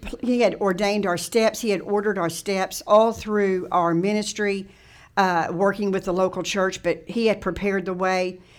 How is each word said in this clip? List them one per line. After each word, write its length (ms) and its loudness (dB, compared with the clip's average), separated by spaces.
he 200 0
had 140 4
ordained 500 0
our 120 0
steps. 440 0
He 80 0
had 120 0
ordered 360 0
our 120 0
steps 560 -4
all 280 6
through 580 -2
our 220 2
ministry, 760 -2
uh, 360 2
working 400 0
with 140 -4
the 80 -2
local 300 0
church, 400 -2
but 240 -2
he 200 0
had 140 0
prepared 440 -2
the 80 -4
way. 460 -2